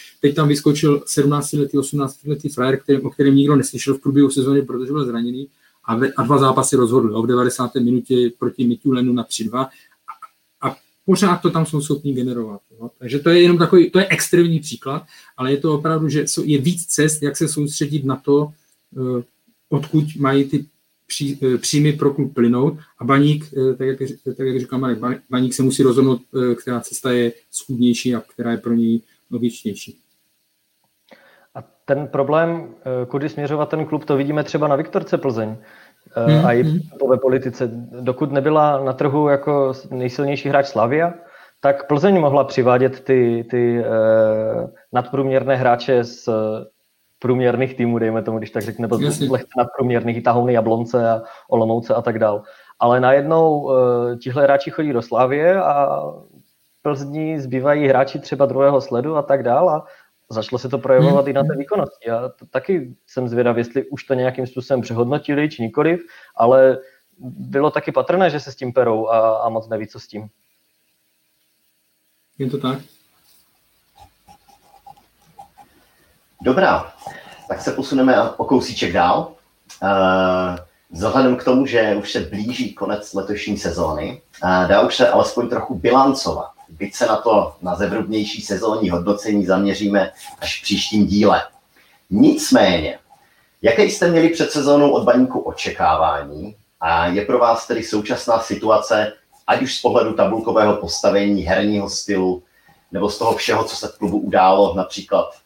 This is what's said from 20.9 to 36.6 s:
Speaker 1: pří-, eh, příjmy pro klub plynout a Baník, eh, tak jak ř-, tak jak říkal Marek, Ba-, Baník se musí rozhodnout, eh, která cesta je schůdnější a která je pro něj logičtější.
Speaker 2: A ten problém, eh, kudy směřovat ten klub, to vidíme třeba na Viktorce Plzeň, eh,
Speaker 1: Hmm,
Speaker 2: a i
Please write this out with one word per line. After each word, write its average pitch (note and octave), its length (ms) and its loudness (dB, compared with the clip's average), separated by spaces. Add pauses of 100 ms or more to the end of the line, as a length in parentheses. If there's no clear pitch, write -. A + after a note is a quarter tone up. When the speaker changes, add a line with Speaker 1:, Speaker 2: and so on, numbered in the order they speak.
Speaker 1:
pří-, C#3 340 -6
eh, B2+ 160 2
příjmy D3 340 2
pro C#3+ 220 0
klub C3 200 -4
plynout B2 440 2 (200)
a B2 60 -10
Baník, D3 400 2 (120)
eh, C3 180 0
tak C3 120 -4
jak C3+ 140 -4
ř-, B2+ 360 -8
tak C3 100 -4
jak B2+ 140 -2
říkal B2+ 180 -6
Marek, B2+ 200 -2
Ba-, B2 220 -6 (100)
Baník B2+ 240 -2
se C3 80 -2
musí C3 200 2
rozhodnout, B2+ 380 4 (320)
eh, - 20 -2
která A#2 260 -6
cesta - 320 -6
je A#2+ 200 0 (180)
schůdnější B2 640 -2
a A2 60 -4
která A#2 300 -8
je A#2 60 -2
pro A#2 180 -4
něj A2+ 260 0 (300)
logičtější. A#2 680 -8 (1600)
Speaker 2:
A B2 100 -16 (200)
ten C#3+ 240 -2
problém, E3 720 -2
eh, B2+ 260 -6
kudy C#3+ 220 -4
směřovat D3 400 -4
ten D#3 180 -4
klub, D3 180 -4
to C#3+ 120 0
vidíme D3 280 -2
třeba D3 240 -2
na C#3+ 80 2
Viktorce D#3+ 420 -4
Plzeň, A2+ 380 -4 (600)
eh, A#2 160 2
Speaker 1:
Hmm, D#3 140 4
Speaker 2:
a A#2+ 60 4
i B2 100 4